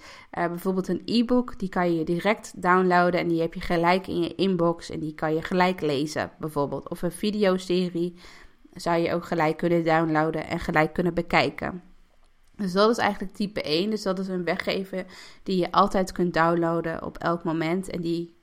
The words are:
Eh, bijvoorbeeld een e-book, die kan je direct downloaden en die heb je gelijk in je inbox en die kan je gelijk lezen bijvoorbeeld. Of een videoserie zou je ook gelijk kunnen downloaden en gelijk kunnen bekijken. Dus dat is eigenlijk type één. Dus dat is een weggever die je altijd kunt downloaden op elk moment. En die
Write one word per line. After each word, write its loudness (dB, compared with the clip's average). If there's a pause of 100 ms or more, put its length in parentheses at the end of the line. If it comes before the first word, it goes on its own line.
(300)
Eh, -2
bijvoorbeeld -2
een -2
e-book, 2
die -6
kan 0
je 0
direct -2
downloaden 4
en 0
die 2
heb -2
je -10
gelijk 2
in -2
je -4
inbox 0
en -8
die -6
kan -2
je 0
gelijk 2
lezen -2
bijvoorbeeld. -4
Of -8
een -2
videoserie 0 (580)
zou -2
je 0
ook -2
gelijk 0
kunnen 2
downloaden 2
en -4
gelijk 2
kunnen 0
bekijken. -2 (720)
Dus -6
dat 6
is 2
eigenlijk -2
type -4
één. 0
Dus -2
dat -2
is -4
een -4
weggever -4 (380)
die 0
je 0
altijd 2
kunt 0
downloaden 0
op -10
elk -2
moment. -2
En -6
die -4